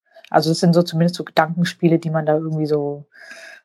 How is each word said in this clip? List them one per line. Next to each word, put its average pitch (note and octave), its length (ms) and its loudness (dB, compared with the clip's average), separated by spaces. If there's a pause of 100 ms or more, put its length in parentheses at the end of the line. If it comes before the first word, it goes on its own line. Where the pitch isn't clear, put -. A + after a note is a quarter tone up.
(300)
Also D#3 200 2
es E3 100 0
sind F3 140 4
so F3 80 4
zumindest E3+ 340 0
so - 80 -8
Gedankenspiele, E3 720 0
die E3 120 -4
man D#3 160 -2
da D3+ 100 2
irgendwie D#3 300 -2
so, D3 400 -4 (580)